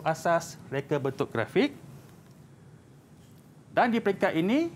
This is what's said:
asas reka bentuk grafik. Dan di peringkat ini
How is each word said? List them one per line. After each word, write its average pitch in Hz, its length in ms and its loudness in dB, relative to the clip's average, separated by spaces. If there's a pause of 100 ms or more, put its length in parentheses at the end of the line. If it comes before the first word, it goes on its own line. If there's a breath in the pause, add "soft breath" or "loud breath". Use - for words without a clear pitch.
asas 160 640 0
reka 139 320 -2
bentuk 131 320 -2
grafik. 123 400 2 (2000)
Dan 220 160 4
di 233 80 2
peringkat 202 400 0
ini 240 400 2